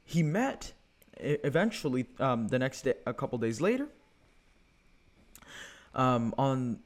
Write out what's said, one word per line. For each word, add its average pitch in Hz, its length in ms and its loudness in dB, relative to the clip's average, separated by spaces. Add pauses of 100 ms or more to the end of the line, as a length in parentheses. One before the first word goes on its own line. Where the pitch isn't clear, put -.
he 170 180 2
met 196 500 -2 (480)
e-, 147 240 0
eventually, 147 640 0 (120)
um, 120 300 2
the 127 100 2
next 131 240 -4
day, 127 120 2 (120)
a 120 80 -2
couple 123 240 -4
days 113 220 -2
later, 254 280 0 (2000)
um, 123 420 2
on 131 500 2